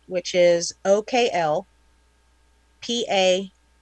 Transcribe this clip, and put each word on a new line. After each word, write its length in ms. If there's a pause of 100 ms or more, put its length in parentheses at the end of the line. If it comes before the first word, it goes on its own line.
which 260
is 400 (100)
O 180
K 300
L 340 (1120)
P 300
A 400 (320)